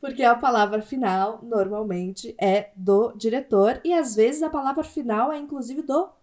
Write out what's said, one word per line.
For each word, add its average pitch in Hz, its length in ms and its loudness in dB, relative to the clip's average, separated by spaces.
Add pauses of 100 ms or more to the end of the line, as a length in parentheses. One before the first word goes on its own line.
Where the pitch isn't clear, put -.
porque 269 220 -4
a 240 100 6
palavra 214 480 2
final, 214 640 -2
normalmente, 196 960 -4
é 202 360 0
do 196 360 2
diretor, 226 720 2
e 349 100 0
às 269 220 0
vezes 262 260 4
a 320 80 -2
palavra 285 340 -2
final 240 480 -2
é, 302 60 -6
inclusive, 285 460 -8
do 302 260 0 (140)